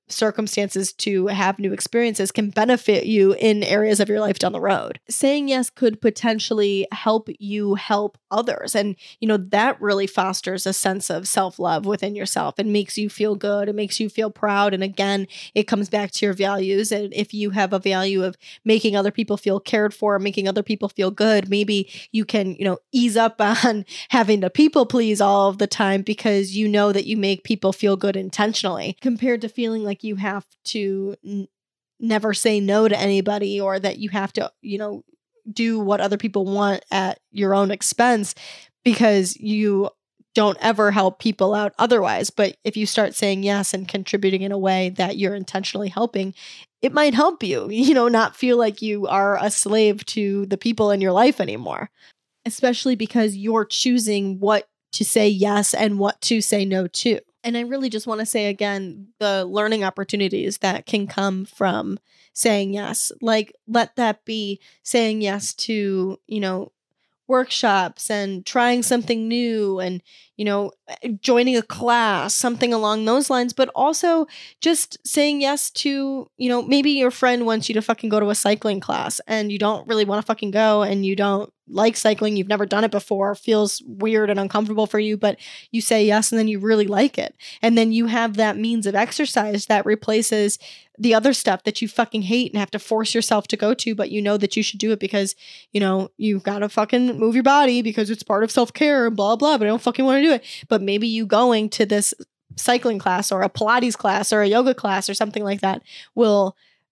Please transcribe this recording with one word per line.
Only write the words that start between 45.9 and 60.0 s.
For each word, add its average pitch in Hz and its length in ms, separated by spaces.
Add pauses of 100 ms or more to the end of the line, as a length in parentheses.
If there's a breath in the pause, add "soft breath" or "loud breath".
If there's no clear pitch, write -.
it 269 100
might 294 220
help 311 280
you, 131 260
<laughs> - 20
you 254 240
know, 240 140
not 226 280
feel 247 200
like 220 260
you 208 240
are 196 360
a 208 80
slave 208 560
to 202 400
the 196 120
people 220 320
in 202 100
your 190 120
life 240 280
anymore, 110 500 (540 soft breath)
especially 247 500
because 214 420
you're 214 280
choosing 208 760
what 202 300 (240)
to - 120
say 214 240
yes 202 460
and 208 240
what 202 220
to 226 200
say 202 240
no 190 220
to. - 340 (220)
And 233 140
I 240 60
really 262 260
just 214 180
wanna 220 200
say 214 200
again, 196 600 (100)
the 196 260
learning 208 400
opportunities 196 720